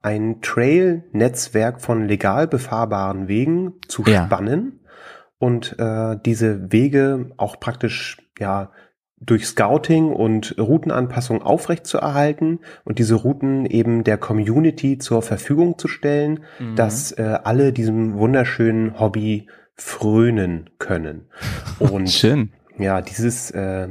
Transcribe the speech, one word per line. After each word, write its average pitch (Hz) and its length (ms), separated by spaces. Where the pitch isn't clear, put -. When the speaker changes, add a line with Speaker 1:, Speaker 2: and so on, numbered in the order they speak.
Speaker 1:
ein 107 400
Trail-Netzwerk 127 1400
von 113 260
legal 104 400
befahrbaren 107 800
Wegen 165 480
zu - 160
Speaker 2:
Ja. 98 220
Speaker 1:
spannen 117 540
und, 120 400
äh, 110 380
diese 107 460
Wege 135 680
auch 104 200
praktisch, - 600
ja, 98 320
durch 117 260
Scouting 151 680
und 110 460
Routenanpassung 123 840
aufrechtzuerhalten 151 1160
und 110 140
diese 113 160
Routen 135 500
eben 117 400
der 107 140
Community 135 800
zur 117 240
Verfügung 156 560
zu - 100
stellen, 147 520
Speaker 2:
Mhm. 113 180
Speaker 1:
dass, 117 360
äh, 110 300
alle 127 300
diesem 110 460
wunderschönen 113 840
Hobby 107 480
frönen 107 920
können. 82 500
Speaker 2:
<laughs> - 240
Speaker 1:
Und 95 320
Speaker 2:
Schön. 113 400
Speaker 1:
ja, 98 240
dieses, 113 520
äh, 95 380